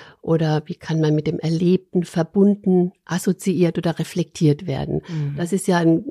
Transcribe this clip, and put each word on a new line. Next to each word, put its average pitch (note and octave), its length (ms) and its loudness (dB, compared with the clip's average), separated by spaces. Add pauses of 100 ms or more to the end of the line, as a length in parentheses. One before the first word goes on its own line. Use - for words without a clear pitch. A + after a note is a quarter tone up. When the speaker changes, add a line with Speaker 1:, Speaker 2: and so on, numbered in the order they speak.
(220)
Speaker 1:
oder D#3 440 0
wie F3 100 -10
kann D#3+ 240 -4
man D#3 160 2
mit D3+ 100 -2
dem D#3+ 140 -4
Erlebten F3 640 0
verbunden, F#3 880 2 (120)
assoziiert F3+ 720 0
oder E3 220 -2
reflektiert D#3+ 720 -2
werden. C#3+ 400 -4
Speaker 2:
Mhm. D3 280 -6
Speaker 1:
Das E3+ 160 -6
ist F#3+ 140 -4
ja F3+ 120 2
ein, E3 320 2